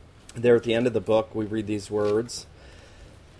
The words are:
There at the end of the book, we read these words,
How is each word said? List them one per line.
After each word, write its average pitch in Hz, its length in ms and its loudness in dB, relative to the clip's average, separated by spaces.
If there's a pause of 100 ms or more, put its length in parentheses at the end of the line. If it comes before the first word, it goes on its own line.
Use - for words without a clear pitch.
(360)
There 120 200 4
at 113 80 2
the 117 100 0
end 120 140 2
of 113 60 -2
the 110 60 0
book, 110 360 0
we 110 100 -4
read 104 220 -4
these 104 220 -6
words, 104 560 -2 (960)